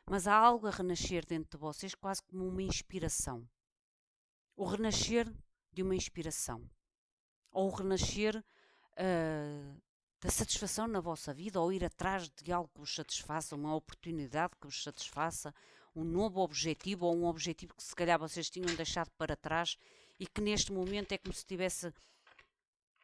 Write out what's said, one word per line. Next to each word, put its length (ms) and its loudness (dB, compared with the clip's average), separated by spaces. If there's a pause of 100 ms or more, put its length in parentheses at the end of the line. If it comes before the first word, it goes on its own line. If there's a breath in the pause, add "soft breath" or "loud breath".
mas 220 0
há 80 6
algo 320 8
a 40 2
renascer 540 0
dentro 320 -4
de 40 -12
vocês, 340 -6
quase 280 -4
como 240 -6
uma 160 -2
inspiração. 880 -2 (1040)
O 120 -2
renascer 640 4 (400)
de 100 -2
uma 120 2
inspiração. 760 -4 (800)
Ou 180 2
o 60 -2
renascer, 680 2 (520 soft breath)
ah, 800 0 (440)
da 100 0
satisfação 560 0
na 140 2
vossa 320 -4
vida, 280 -2
ou 120 4
ir 120 0
atrás 440 -2
de 240 -6
algo 220 0
que 60 -20
vos 140 -6
satisfaça, 640 -4
uma 180 0
oportunidade 840 -2
que 60 -16
vos 160 -6
satisfaça, 720 -4 (400 loud breath)
um 100 -4
novo 360 2
objetivo, 680 0
ou 100 4
um 80 2
objetivo 500 -2
que 80 -16
se 120 -10
calhar 240 4
vocês 320 -4
tinham 260 -2
deixado 360 -2
para 240 -2
trás 400 0 (420 loud breath)
e 80 -8
que 140 -8
neste 320 2
momento 400 -2
é 60 -2
como 140 -8
se 140 -8
tivesse 460 -2 (1120 soft breath)